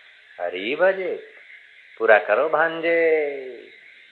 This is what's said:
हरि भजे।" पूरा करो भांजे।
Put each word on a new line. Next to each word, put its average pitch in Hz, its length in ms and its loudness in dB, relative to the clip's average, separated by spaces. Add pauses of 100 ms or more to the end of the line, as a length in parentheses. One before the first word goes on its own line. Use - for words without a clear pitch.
(400)
हरि 92 400 -6
भजे।" 180 520 -2 (640)
पूरा 110 200 6
करो 113 300 0
भांजे। 160 800 0 (840)